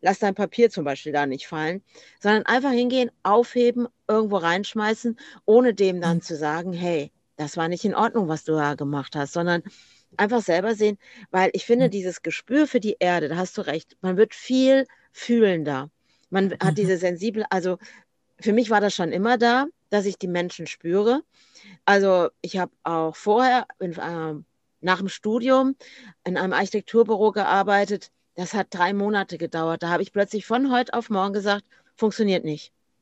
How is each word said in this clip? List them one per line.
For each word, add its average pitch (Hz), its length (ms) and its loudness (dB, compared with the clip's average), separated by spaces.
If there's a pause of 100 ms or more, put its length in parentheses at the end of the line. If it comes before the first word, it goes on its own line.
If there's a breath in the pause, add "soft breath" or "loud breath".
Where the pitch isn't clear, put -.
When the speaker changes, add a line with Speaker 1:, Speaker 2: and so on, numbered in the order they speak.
Speaker 1:
lass 185 180 2
dein 202 160 0
Papier 214 360 4
zum 165 140 -6
Beispiel 143 260 -6
da 143 140 0
nicht 131 220 -6
fallen“, 165 360 -6 (360 soft breath)
sondern 208 260 2
einfach 262 260 0
hingehen, 247 400 0 (120)
aufheben, 240 640 2 (200)
irgendwo 220 300 0
reinschmeißen, 208 840 -2 (260 loud breath)
ohne 233 280 6
dem 185 280 0
dann 170 140 0
Speaker 2:
Mhm. 170 60 -2
Speaker 1:
zu - 140 -10
sagen, 156 380 -4
„Hey, 170 380 -4 (240)
das 147 220 -8
war 165 100 0
nicht 175 180 -4
in 196 100 0
Ordnung, 220 320 0
was 151 180 -4
du 156 80 -2
da 147 220 0
gemacht 143 400 -4
hast“, 143 180 -4
sondern 175 300 0 (540 loud breath)
einfach 214 240 0
selber 196 340 0
sehen, 208 220 0 (340 loud breath)
weil 185 220 2
ich 190 120 -6
finde, 240 240 4
Speaker 2:
Mhm. - 0 -
Speaker 1:
dieses 185 340 -6
Gespür 269 440 0
für 247 120 0
die 202 200 -4
Erde, 175 300 0
da 165 80 -4
hast 185 200 -6
du 214 40 -6
recht, 156 400 -8
man 185 160 -2
wird 220 160 4
viel 262 540 2 (260 soft breath)
fühlender. 160 760 0 (400)
Man 196 220 0
w-, - 100 -10
hat 185 160 2
Speaker 2:
Mhm. - 0 -
Speaker 1:
diese 190 200 0
sensible, 185 520 -4
also 180 280 -2 (640 soft breath)
für 208 120 0
mich 220 160 2
war 208 120 4
das 202 140 0
schon 175 160 -2
immer 220 260 0
da, 240 300 2 (220)
dass 202 160 0
ich 196 120 -6
die 190 100 -8
Menschen 175 400 -4
spüre. 208 560 0 (640 soft breath)
Also 196 440 4 (120)
ich 190 160 -8
hab 180 140 -4 (120)
auch 160 320 -2
vorher 247 520 2 (120)
in, 175 220 -6
ähm, 160 440 -8 (360)
nach 180 180 0
dem 190 100 -6
Studium 262 640 0 (500 loud breath)
in 185 120 -4
einem 185 160 -2
Architekturbüro 208 800 2
gearbeitet. 196 800 0 (240)
Das 175 180 -8
hat 196 180 -2
drei 185 220 0
Monate 202 440 -2
gedauert. 165 460 -4
Da 170 60 -4
hab 180 120 0
ich 196 120 -8
plötzlich 202 320 -2
von 262 260 0
heute 247 220 0
auf 226 160 -4
morgen 196 240 -2
gesagt, 202 320 -2 (300)
„Funktioniert 202 500 0
nicht.“ 151 280 -8 (280)